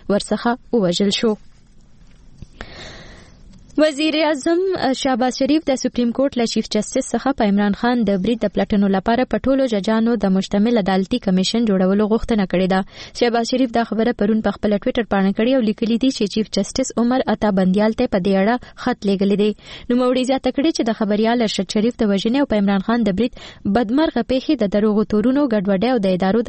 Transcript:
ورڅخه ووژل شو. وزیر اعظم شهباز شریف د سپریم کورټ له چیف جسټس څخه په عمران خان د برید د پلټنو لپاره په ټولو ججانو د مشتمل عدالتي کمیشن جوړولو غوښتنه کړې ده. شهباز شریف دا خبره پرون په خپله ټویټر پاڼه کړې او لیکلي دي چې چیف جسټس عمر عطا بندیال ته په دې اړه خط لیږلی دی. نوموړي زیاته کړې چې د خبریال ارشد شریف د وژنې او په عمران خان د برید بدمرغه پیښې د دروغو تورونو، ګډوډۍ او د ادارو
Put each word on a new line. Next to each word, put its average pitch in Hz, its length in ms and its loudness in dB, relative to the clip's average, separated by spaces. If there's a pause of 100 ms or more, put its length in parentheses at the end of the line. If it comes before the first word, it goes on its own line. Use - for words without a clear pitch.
(120)
ورڅخه 214 400 0 (200)
ووژل 196 500 2
شو. 214 160 0 (2500)
وزیر 311 380 0
اعظم 320 400 0 (400)
شهباز 254 400 0
شریف 285 280 2
د 262 140 0
سپریم 240 340 -2
کورټ 277 240 -2
له 233 140 0
چیف 220 200 -2
جسټس 214 380 -2
څخه 247 180 -2 (100)
په 208 120 2
عمران 202 300 2
خان 247 260 0
د 202 160 2
برید 233 180 0
د 214 140 0
پلټنو 202 400 0
لپاره 233 280 0 (100)
په 214 120 0
ټولو 269 280 2
ججانو 220 500 0
د 190 100 2
مشتمل 208 480 2
عدالتي 190 440 0
کمیشن 190 440 0
جوړولو 190 420 2
غوښتنه 220 400 0
کړې 185 220 2
ده. 190 60 2 (400)
شهباز 233 320 0
شریف 254 260 0
دا 233 120 2
خبره 226 320 0
پرون 220 260 2
په 196 100 -2
خپله 208 260 0
ټویټر 254 300 -2
پاڼه 196 240 2
کړې 233 180 2
او 269 120 2
لیکلي 220 360 0
دي 262 140 4
چې 208 160 -2
چیف 220 240 -2
جسټس 226 340 -2 (120)
عمر 254 200 2 (120)
عطا 208 240 0
بندیال 208 420 2
ته 247 140 0
په 196 100 2
دې 196 160 2
اړه 220 140 2 (280)
خط 240 260 -2
لیږلی 196 320 2
دی. 214 80 2 (400)
نوموړي 254 420 2
زیاته 269 200 0
کړې 294 240 0
چې 302 160 -2
د - 80 -4
خبریال 220 480 0
ارشد - 300 -4
شریف 226 260 0
د 202 80 2
وژنې 226 320 0
او - 80 -2
په 214 100 2
عمران 196 280 0
خان 233 180 2
د 190 140 0
برید 254 180 -2 (380)
بدمرغه 247 540 0
پیښې 262 220 0 (120)
د 185 100 -2
دروغو 208 400 2
تورونو، 262 320 2
ګډوډۍ 202 480 0
او 214 100 0
د 185 140 2
ادارو 196 300 2